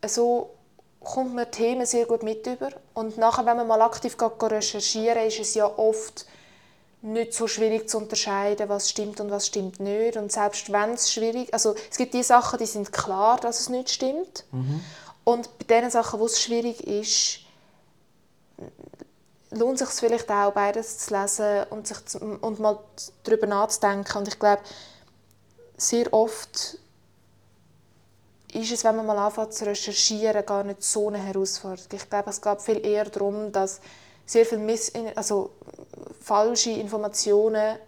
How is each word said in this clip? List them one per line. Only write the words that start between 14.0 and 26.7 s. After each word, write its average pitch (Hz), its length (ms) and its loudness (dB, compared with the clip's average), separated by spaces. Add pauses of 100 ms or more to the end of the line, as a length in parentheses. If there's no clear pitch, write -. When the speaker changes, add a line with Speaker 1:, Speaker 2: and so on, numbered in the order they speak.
Speaker 2:
Mhm. 131 300 -2 (420)
Speaker 1:
Und - 440 0
bei 226 120 8
den 240 120 0
Sachen, 226 280 0
wo 220 60 2
es 226 160 2
schwierig 233 440 -2
ist, - 540 0 (2000)
lohnt 254 300 0
es 262 80 -2
sich - 100 -6
vielleicht 233 320 0
auch, 202 220 4
beides 208 460 -2
zu - 140 -6
lesen 202 560 0
und, 214 180 -10
sich - 180 -12
zu, - 140 -10
und 214 400 -6
mal 214 200 2 (440)
darüber 220 240 4
nachzudenken. 202 680 0
Und 202 100 -2
ich 208 120 -8
glaube, 202 220 6 (1160)
sehr - 360 0
oft - 640 0 (1800)